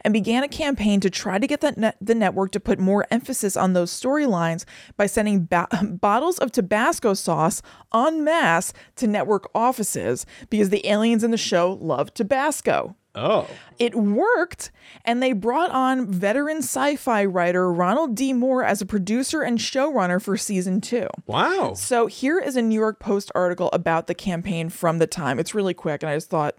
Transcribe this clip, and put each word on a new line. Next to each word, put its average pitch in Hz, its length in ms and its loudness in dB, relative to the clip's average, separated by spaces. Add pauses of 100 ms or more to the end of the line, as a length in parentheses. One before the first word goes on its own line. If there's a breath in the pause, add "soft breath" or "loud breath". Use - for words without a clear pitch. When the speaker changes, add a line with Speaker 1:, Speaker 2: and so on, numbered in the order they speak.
Speaker 1:
and 214 100 2
began 226 320 2
a 285 40 -2
campaign 214 540 0
to 190 100 2
try 196 260 -2
to 214 80 0
get 285 160 0
the 294 160 2
net-, 220 240 0
the 220 140 2
network 190 380 0
to 202 60 -2
put - 200 0
more 190 320 2
emphasis 226 440 -2
on 185 180 2
those 175 180 2
storylines 196 760 0 (320 loud breath)
by 208 80 2
sending 202 400 0
ba-, 170 220 0 (160)
<laughs> - 0 - (180)
bottles 262 380 2
of 254 120 0
Tabasco 220 640 0
sauce 160 480 0 (320 loud breath)
en 302 300 2
masse 269 500 2 (220 loud breath)
to 254 100 -2
network 208 480 0
offices 202 720 -2 (240 loud breath)
because 208 200 2
the - 180 0
aliens 220 360 2
in 240 60 2
the 226 80 0
show 180 420 0
loved 147 360 -2
Tabasco. 240 800 0 (200)
Speaker 2:
Oh. 165 320 0 (320 loud breath)
Speaker 1:
It 233 160 0
worked, 311 760 0 (320 loud breath)
and 240 180 0
they 262 120 2
brought 240 380 0
on 262 400 0
veteran 254 480 0
sci-fi 262 680 0
writer 180 480 2
Ronald 220 420 0
D. 269 180 0
Moore 254 300 0
as - 180 0
a 196 40 -6
producer 220 560 -2
and 233 160 0
showrunner 226 640 0
for 196 160 -2
season 185 420 -2
two. - 280 -4 (180)
Speaker 2:
Wow. 247 480 0
Speaker 1:
So 233 320 0
here 302 340 0
is 277 160 -4
a 247 60 2
New 220 180 2
York 220 200 0
Post 202 340 -4
article 180 400 0
about 165 320 0
the 180 80 -2
campaign 170 560 -4
from 165 300 0
the 165 80 4
time. 139 320 -4
It's 170 160 -4
really 190 180 0
quick, 160 300 -6
and 156 60 -4
I 143 60 -2
just 160 140 -6
thought, 151 300 0